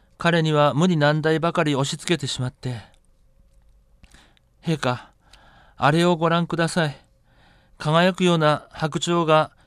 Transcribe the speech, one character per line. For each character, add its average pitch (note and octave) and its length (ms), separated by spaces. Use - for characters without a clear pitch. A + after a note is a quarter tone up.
彼 E3+ 260
に D#3 120
は D3 180
無 D3+ 160
理 F3 80
難 D3+ 240
題 D#3+ 200
ば E3+ 120
か E3+ 100
り D3+ 120
押 C3+ 100
し C#3+ 140
付 - 160
け E3 40
て - 80
し - 140
ま B2+ 80
っ - 20
て。」 B2+ 300
陛 D#3+ 140
下、 B2 340
あ C3 140
れ E3+ 160
を F3+ 100
ご E3 140
覧 E3+ 160
く E3 100
だ E3 120
さ E3 180
い。 C#3 100
輝 E3+ 380
く F#3 100
よ F3 120
う - 20
な D3+ 320
白 D#3 280
鳥 E3+ 280
が、 D#3 240